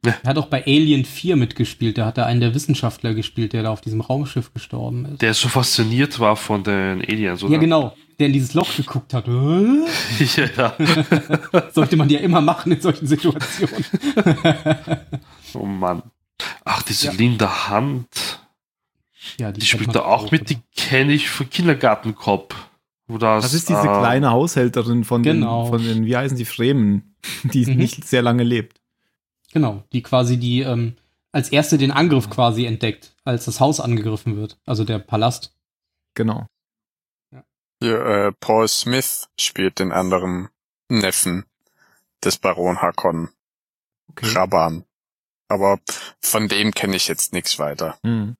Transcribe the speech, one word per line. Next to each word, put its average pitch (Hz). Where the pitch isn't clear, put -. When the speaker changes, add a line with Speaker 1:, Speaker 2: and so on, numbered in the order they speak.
Speaker 1:
Er 113
hat 139
auch 147
bei 131
Alien 147
vier -
mitgespielt. 117
Da 110
hat 110
er 117
einen 120
der 120
Wissenschaftler 123
gespielt, 110
der 113
da 113
auf 107
diesem 110
Raumschiff 131
gestorben 120
ist. 139
Speaker 2:
Der 113
so -
fasziniert 123
war 107
von 104
den 95
Aliens, 98
oder? 139
Speaker 1:
Ja, 160
genau. 156
Der 147
in 139
dieses 135
Loch 180
geguckt -
hat. 117
Hä? 175
Speaker 2:
<laughs> 139
Ja, 139
ja. 123
Speaker 1:
<laughs> -
Sollte 156
man 143
ja 147
immer 175
machen 165
in 151
solchen 160
Situationen. 151
<laughs> 190
Speaker 2:
Oh 101
Mann. 92
Ach, -
diese -
Speaker 1:
Ja. -
Speaker 2:
Linda 113
Hunt. 123
Speaker 1:
Ja, 110
die 101
Speaker 2:
Die 104
Speaker 1:
kennt 107
Speaker 2:
spielt 107
Speaker 1:
man 113
Speaker 2:
da 117
auch 107
Speaker 1:
auch, -
Speaker 2:
mit. 156
Speaker 1:
oder? 120
Speaker 2:
Die 120
kenn 135
ich 147
von 131
Kindergartenkopf. 117
Wo 113
das, 110
Speaker 3:
Das 127
ist 170
diese 104
Speaker 2:
äh, -
Speaker 3:
kleine 117
Haushälterin 120
von 120
Speaker 1:
Genau. 117
Speaker 3:
den, 120
von 117
den, 113
wie 123
heißen 135
die, 120
Fremen, 113
<laughs> -
die 123
Speaker 1:
Mhm. 131
Speaker 3:
nicht -
sehr 127
lange 120
lebt. 120
Speaker 1:
Genau, 113
die 123
quasi 123
die, 123
ähm, 120
als 139
erste 151
den 135
Angriff 135
quasi 117
entdeckt, 110
als 120
das -
Haus 143
angegriffen 110
wird, 107
also 110
der 110
Palast. 113
Speaker 3:
Genau. 110
Speaker 1:
Ja. 131
Speaker 4:
Hier, 113
äh, 101
Paul 113
Smith -
spielt -
den -
anderen 92
Neffen 95
des 95
Baron 90
Harkonnen. 85
Speaker 3:
Okay. -
Speaker 4:
Raban. 85
Aber 98
von 107
dem 104
kenn 98
ich 92
jetzt -
nix -
weiter. 73
Speaker 3:
Mhm. 113